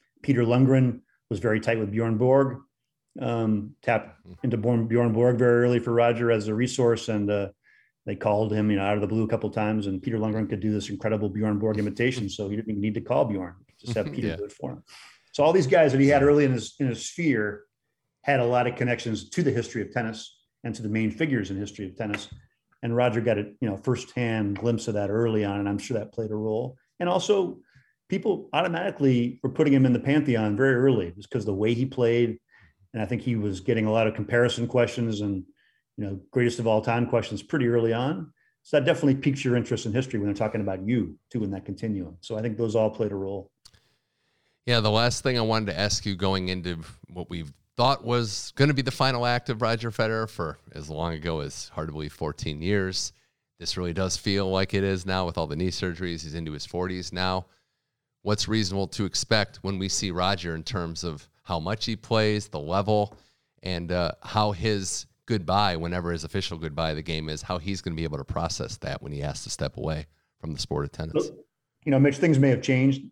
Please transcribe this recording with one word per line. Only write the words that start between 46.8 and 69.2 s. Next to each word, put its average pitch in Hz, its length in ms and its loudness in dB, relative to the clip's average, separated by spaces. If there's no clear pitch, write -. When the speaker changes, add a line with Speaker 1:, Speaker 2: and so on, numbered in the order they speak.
Speaker 2:
what 87 200 -12
we've 82 240 -10
thought 123 280 2
was 117 500 -2
gonna 139 200 4
be 131 80 0
the 123 80 -4
final 123 360 0
act 120 220 0
of 113 140 -4
Roger 113 280 0
Federer 110 380 -2
for 80 300 -6
as 73 160 -12
long 80 260 -4
ago 80 260 -4
as, - 300 -10
hard 80 180 -8
to 76 40 -8
believe, 76 200 -8
fourteen 76 500 -8
years. 95 500 -2
This - 180 -6
really 87 180 -4
does 92 220 -2
feel 98 340 -2
like 95 240 0
it 98 100 0
is 95 220 -2
now 92 200 -2
with 85 120 -6
all 82 80 -2
the 73 100 -6
knee 90 140 0
surgeries. 87 520 -6
He's 78 120 -10
into 80 180 -8
his 71 140 -10
forties 90 460 -6
now. 92 340 -2
What's 104 240 -2
reasonable 98 420 0
to - 160 -4
expect - 580 -2
when 95 160 -4
we 95 100 -4
see 95 220 -4
Roger 87 440 0
in 80 80 -8
terms 85 400 -6
of 80 260 -8
how 87 160 -4
much 92 260 -6
he 113 120 -4
plays, 107 520 0
the - 100 -8
level, 101 580 0
and, 87 300 -6
uh, 87 200 0
how 107 300 0
his 98 540 -4
goodbye, 95 500 0
whenever 85 360 -4
his 80 120 -6
official 87 340 -6
goodbye 80 320 -4
of 78 60 -4
the 80 60 -8
game 78 260 -6
is, 78 140 -8
how 90 160 -6
he's 92 220 -6
gonna 82 160 -6
be 82 80 -4
able 73 140 -4
to 69 60 -10
process - 540 -6
that - 240 -8
when - 100 -10
he 71 80 -8